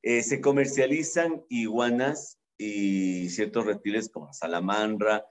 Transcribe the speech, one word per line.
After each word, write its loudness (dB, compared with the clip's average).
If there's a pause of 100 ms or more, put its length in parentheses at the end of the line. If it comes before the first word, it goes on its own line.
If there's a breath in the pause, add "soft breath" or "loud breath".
Eh, 2
se -2
comercializan 2
iguanas 0 (200)
y 0
ciertos -2
reptiles -2
como -14
la -20
salamandra, 0